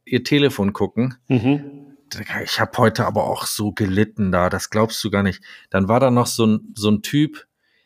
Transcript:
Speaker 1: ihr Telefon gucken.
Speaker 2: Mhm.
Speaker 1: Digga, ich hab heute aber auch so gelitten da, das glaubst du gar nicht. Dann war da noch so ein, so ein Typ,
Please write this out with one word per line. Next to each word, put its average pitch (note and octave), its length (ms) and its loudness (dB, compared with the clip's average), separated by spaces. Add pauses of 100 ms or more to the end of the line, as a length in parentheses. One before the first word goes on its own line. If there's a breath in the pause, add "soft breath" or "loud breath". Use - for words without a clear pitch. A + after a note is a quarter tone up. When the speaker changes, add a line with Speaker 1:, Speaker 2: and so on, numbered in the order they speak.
Speaker 1:
ihr B2 180 0
Telefon C3 480 2
gucken. A2+ 440 -2 (120)
Speaker 2:
Mhm. C3+ 340 2 (520)
Speaker 1:
Digga, - 280 -10
ich - 180 -6
hab - 180 0
heute A2 260 2
aber G#2 200 0
auch - 220 -4
so G#2 260 -4
gelitten G2+ 600 0
da, F2+ 160 2
das F2+ 220 -6
glaubst A2 340 0
du G#2+ 60 -2
gar G2+ 120 2
nicht. F#2+ 200 -2 (280 loud breath)
Dann F#2+ 180 0
war A#2 120 4
da C3 100 4
noch A#2+ 160 2
so A#2 200 0
ein, G#2+ 280 0
so G#2 160 0
ein G#2 120 2
Typ, D3 440 -2 (400)